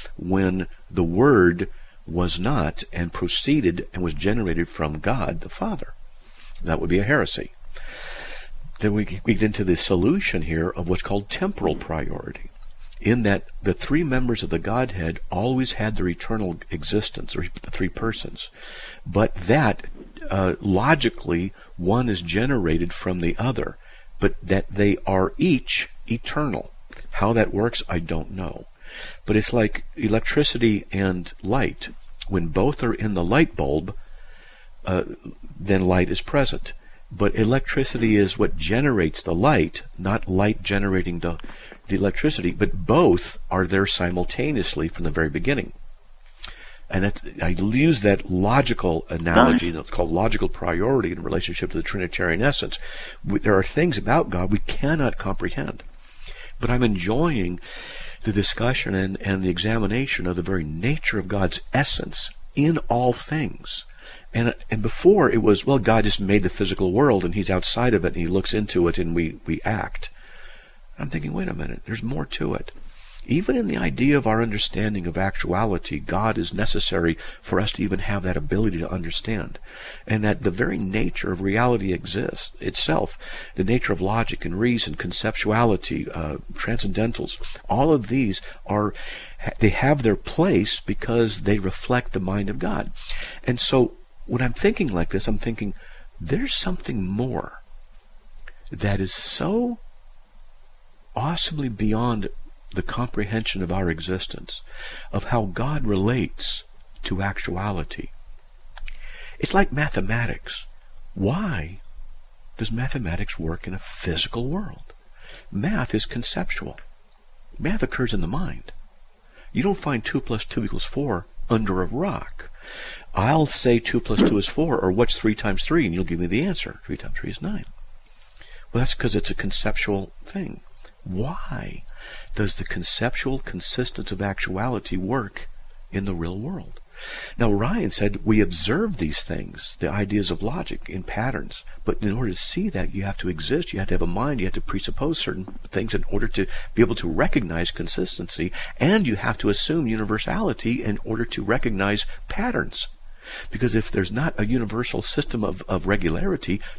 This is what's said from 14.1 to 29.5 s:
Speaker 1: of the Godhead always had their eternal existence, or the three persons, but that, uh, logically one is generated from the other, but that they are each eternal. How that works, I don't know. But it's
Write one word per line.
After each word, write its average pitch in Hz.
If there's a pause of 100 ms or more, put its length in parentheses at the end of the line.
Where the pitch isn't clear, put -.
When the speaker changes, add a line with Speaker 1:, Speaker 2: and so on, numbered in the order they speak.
Speaker 1:
of -
the 82
Godhead 101 (100)
always 123
had 107
their 95
eternal 90 (140)
existence, -
or 82 (160)
the -
three -
persons, - (580)
but 101
that, 110 (440)
uh, 95
logically 101 (240)
one 110
is 90
generated 85
from 90
the 85
other, 120 (420)
but -
that 95
they 101 (100)
are 95
each - (220)
eternal. 117 (400)
How 104
that 113
works, 110
I 90
don't 82
know. 92 (600)
But 104
it's -